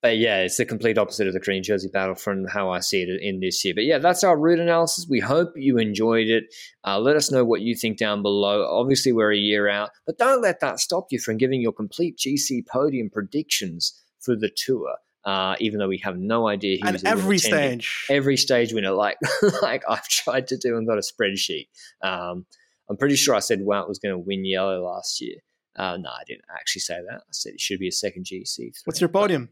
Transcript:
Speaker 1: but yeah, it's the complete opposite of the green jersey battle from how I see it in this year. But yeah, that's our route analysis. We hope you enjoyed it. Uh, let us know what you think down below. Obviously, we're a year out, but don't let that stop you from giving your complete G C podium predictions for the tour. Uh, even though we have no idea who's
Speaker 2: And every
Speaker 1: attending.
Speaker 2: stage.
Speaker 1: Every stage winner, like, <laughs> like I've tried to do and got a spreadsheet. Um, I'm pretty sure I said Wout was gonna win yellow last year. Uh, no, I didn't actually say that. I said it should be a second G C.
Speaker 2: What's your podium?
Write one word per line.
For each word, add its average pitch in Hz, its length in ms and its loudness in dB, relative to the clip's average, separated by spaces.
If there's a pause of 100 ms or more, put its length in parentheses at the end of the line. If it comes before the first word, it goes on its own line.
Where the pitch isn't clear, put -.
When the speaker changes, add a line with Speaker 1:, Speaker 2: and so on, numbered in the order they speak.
Speaker 1:
but 117 160 4
yeah, 110 220 4
it's 92 180 0
the 117 80 2
complete 110 320 0
opposite 104 280 2
of 92 60 0
the 92 80 -2
green 95 220 -2
jersey 95 300 -2
battle 95 220 0
from 95 320 -4
how 95 240 -2
I 90 100 -2
see 92 220 -2
it 90 200 -4
in 95 180 -4
this 92 240 -2
year. 90 100 0
But 107 100 0
yeah, 147 140 2
that's 170 240 2
our 180 160 6
route 165 220 4
analysis. 170 480 0
We 131 120 2
hope 147 360 2
you 135 220 4
enjoyed 110 500 2
it. 113 260 0 (320)
Uh, 98 140 0
let 139 160 4
us 139 160 2
know 127 120 6
what 110 180 2
you 117 120 0
think 110 240 -2
down 104 240 0
below. 101 400 2 (160)
Obviously, 131 340 2
we're 107 200 4
a 104 60 2
year 104 300 2
out, 104 220 0 (160)
but - 120 -6
don't 254 240 4
let 185 180 0
that 131 200 -2
stop - 300 -2
you 123 80 -2
from 110 200 -2
giving 127 240 2
your 113 100 2
complete 151 460 -4
G 139 180 -2
C 135 260 -2
podium 131 460 0
predictions 98 920 -4 (220)
for 123 160 0
the 107 180 0
tour. 90 420 -4 (280)
Uh, 95 340 0
even 107 220 -2
though 98 80 0
we 95 100 -2
have 92 180 -6
no 110 300 0
idea 101 340 0
who's 180 220 -2
Speaker 2:
And - 20 -12
every 202 300 2
Speaker 1:
attending. 139 460 2
Speaker 2:
stage. - 280 -6
Speaker 1:
Every 139 280 4
stage 120 360 2
winner, 98 200 0
like, 98 260 2 (220)
<laughs> 208 200 4
like 117 280 0
I've - 180 -2
tried 131 400 0
to 131 100 -2
do 117 200 0
and 113 100 -2
got 113 120 2
a - 20 0
spreadsheet. 98 680 -2 (340)
Um, 90 460 -6 (420)
I'm 104 80 -6
pretty 139 200 2
sure 135 180 4
I 104 60 2
said 107 180 0
Wout 98 300 0
was 98 100 -6
gonna 95 220 -4
win 95 240 -4
yellow 95 400 -2
last 90 360 -6
year. - 180 -10 (360)
Uh, 92 220 -4
no, 87 140 -10
I 60 180 -14
didn't 57 160 -16 (120)
actually - 260 -8
say 87 180 -6 (100)
that. 127 120 -12
I - 100 -20
said - 220 -10
it - 60 -14
should 95 200 -4
be 92 80 -2
a 87 40 -4
second 92 320 -6
G 92 200 -12
C. - 280 -10 (120)
Speaker 2:
What's 160 160 -4
your 175 80 2
podium? 175 440 0